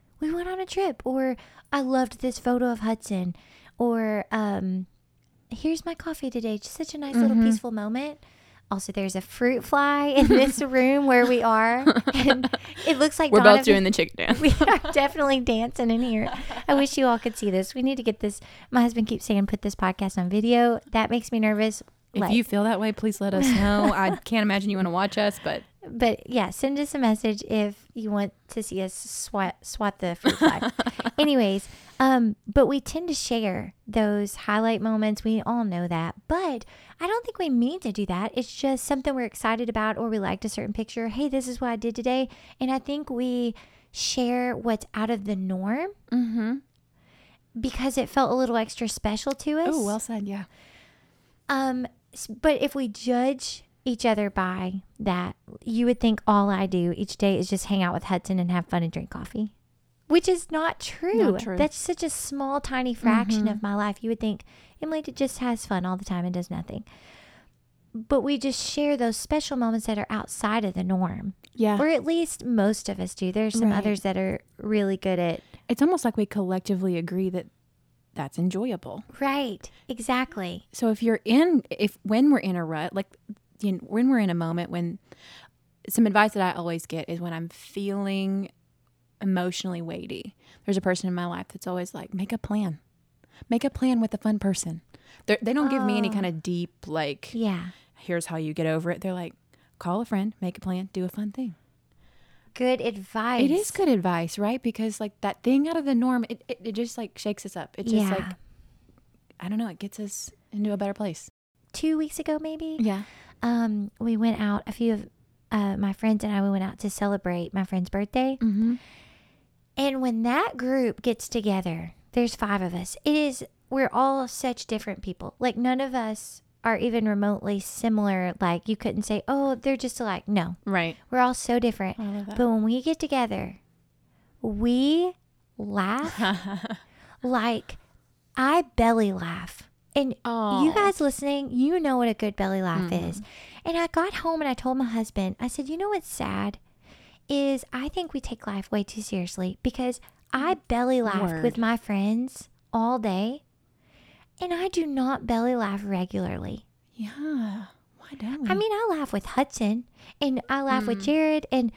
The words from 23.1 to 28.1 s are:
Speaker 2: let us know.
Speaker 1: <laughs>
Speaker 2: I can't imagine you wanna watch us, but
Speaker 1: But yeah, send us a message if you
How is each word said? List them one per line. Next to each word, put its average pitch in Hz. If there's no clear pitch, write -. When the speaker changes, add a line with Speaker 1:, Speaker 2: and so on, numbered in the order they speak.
Speaker 2:
let 196
us 269
know. 208
Speaker 1:
<laughs> -
Speaker 2:
I 190
can't 220
imagine 202
you 190
wanna 185
watch 190
us, 208
but 156
Speaker 1:
But 233
yeah, 226
send 277
us 294
a 285
message 214
if 208
you 214